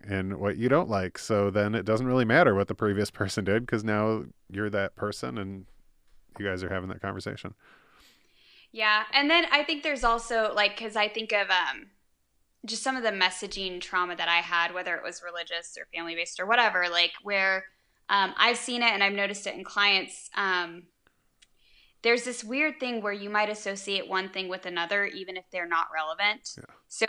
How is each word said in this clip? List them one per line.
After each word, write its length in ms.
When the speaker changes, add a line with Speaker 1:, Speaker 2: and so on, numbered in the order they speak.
Speaker 1:
and 300
what 200
you 120
don't 200
like. 280
So 320
then 260
it 100
doesn't 220
really 180
matter 300
what 120
the 80
previous 360
<laughs> 80
person 260
did, 220
'cause 160
now 420
you're 200
that 260
person 440
and 260
you 80
guys 180
are 60
having 200
that 120
conversation. 540
Speaker 2:
Yeah. 320
And 160
then 220
I 120
think 200
there's 200
also, 500
like, 240
'cause 180
I 120
think 240
of, 180
um, 380
just 160
some 140
of 80
the 80
messaging 680
trauma 340
that 140
I 80
had, 360
whether 220
it 80
was 180
religious 560
or 160
family-based 460
or 60
whatever, 440
like, 220
where, 440
um, 280
I've 200
seen 240
it 120
and 100
I've 100
noticed 340
it 80
in 100
clients. 680
Um, 500
there's 200
this 200
weird 360
thing 220
where 120
you 160
might 200
associate 580
one 220
thing 180
with 180
another, 400
even 320
if 140
they're 160
not 260
relevant. 640
Speaker 1:
Yeah. 60
Speaker 2:
So 220